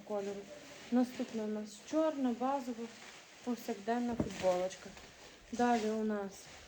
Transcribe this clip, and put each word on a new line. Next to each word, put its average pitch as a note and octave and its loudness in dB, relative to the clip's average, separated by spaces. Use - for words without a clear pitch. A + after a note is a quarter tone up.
кольору. G3+ -2
Наступна A#3+ 2
у G#3+ 0
нас G#3+ -4
чорна, C#4+ 4
базова, B3+ 0
повсякденна A#3 0
футболочка. F#3 2
Далі A#3 4
у A3 2
нас G3+ -2